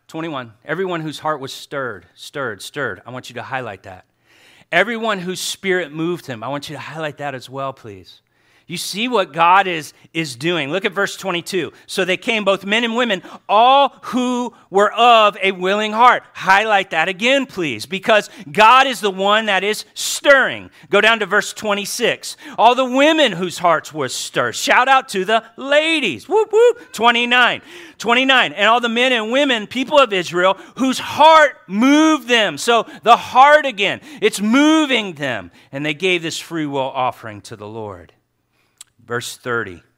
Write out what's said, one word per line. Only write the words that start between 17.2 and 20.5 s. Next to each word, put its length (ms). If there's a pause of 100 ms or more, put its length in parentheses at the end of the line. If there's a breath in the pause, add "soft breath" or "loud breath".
please, 380
because 460 (220 loud breath)
God 340
is 140
the 100
one 360
that 180
is 300
stirring. 760 (180 soft breath)